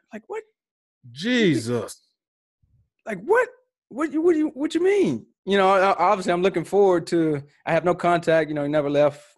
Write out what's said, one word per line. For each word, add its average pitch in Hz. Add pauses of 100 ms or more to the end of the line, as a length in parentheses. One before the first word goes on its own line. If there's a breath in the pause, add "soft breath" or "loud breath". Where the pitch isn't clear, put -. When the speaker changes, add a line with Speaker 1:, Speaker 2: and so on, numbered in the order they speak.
(140)
Speaker 1:
Like, 214
"What?" 440 (680)
Speaker 2:
Jesus. 131 (1040)
Speaker 1:
Like, 202
"What? 427 (400)
What 285
you, 302
what 349
do 311
you, 311
what 302
you 330
mean?" 359 (200)
You 196
know, 190
o-, 196
obviously, 185
I'm 175
looking 175
forward 185
to, 156 (220 soft breath)
I 156
have 160
no 175
contact, 165
you 151
know, 147
he 143
never 147
left, 143 (160)